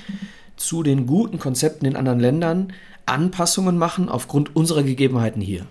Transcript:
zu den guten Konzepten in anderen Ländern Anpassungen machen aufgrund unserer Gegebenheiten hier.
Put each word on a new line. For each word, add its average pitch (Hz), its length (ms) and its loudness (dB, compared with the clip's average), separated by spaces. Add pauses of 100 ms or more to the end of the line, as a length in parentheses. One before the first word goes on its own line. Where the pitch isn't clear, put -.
(560)
zu 165 280 -4
den 139 220 2
guten 175 320 0
Konzepten 139 480 -2
in 131 100 0
anderen 127 240 0
Ländern 165 520 0 (320)
Anpassungen 175 760 0
machen 170 300 0
aufgrund - 460 -2
unserer 160 300 2
Gegebenheiten 131 560 0
hier. 92 300 -6